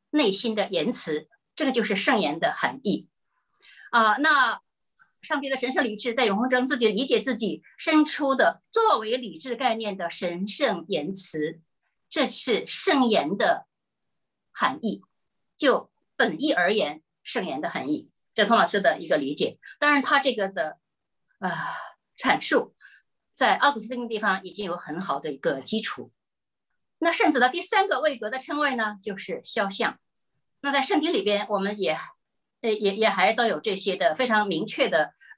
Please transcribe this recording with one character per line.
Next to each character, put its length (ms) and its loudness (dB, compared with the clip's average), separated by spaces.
内 220 4
心 240 -2
的 140 0
言 220 -2
辞， 360 -4
这 100 -2
个 60 2
就 120 0
是 120 -2
圣 260 2
言 180 -2
的 140 0
含 300 -4
义。 260 -2
啊， 260 6
那 440 2
上 200 -4
帝 80 -6
的 80 -2
神 140 -2
圣 120 2
理 120 -4
智 180 -4
在 120 2
永 140 2
恒 100 0
中 160 2
自 120 0
己 100 4
理 180 0
解 140 2
自 160 -2
己， 260 -4
生 280 4
出 280 0
的 280 2
作 280 4
为 180 -2
理 200 -12
智 180 -8
概 200 0
念 220 -6
的 120 -6
神 380 -6
圣 400 -2
言 260 -4
辞， 460 -4
这 180 0
是 380 -2
圣 420 2
言 300 0
的 300 0
含 300 -2
义。 220 -4
就 340 2
本 260 0
意 120 2
而 200 2
言， 280 -2
圣 240 -6
言 140 -6
的 100 -6
含 200 -6
义， 200 -4
这 120 2
托 100 4
马 80 4
斯 160 0
的 200 2
一 100 -10
个 80 4
理 180 -4
解。 240 -2
当 140 4
然， 100 4
他 180 2
这 140 2
个 140 -2
的， 320 -6
呃， 120 -4
阐 220 2
述 340 0
在 240 2
奥 160 4
古 60 -8
斯 100 -10
丁 140 -6
的 40 -6
地 120 -4
方 260 0
已 80 -12
经 120 -8
有 120 -4
很 240 -8
好 180 -4
的 140 -6
一 40 -10
个 220 -2
基 220 -4
础。 320 -8
那 120 2
圣 180 2
子 120 2
的 80 6
第 100 -4
三 300 0
个 100 0
位 180 0
格 120 -8
的 100 -6
称 180 -6
谓 180 0
呢， 280 -4
就 140 -8
是 260 -8
肖 260 -2
像。 300 -4
那 100 -4
在 100 2
圣 200 2
经 100 0
里 120 0
边， 260 2
我 100 0
们 180 -2
也， 200 0
呃， 100 0
也， 240 0
也 140 4
还 240 4
都 120 2
有 140 0
这 160 -2
些 220 -2
的 180 2
非 100 0
常 220 2
明 180 -2
确 220 0
的， 260 0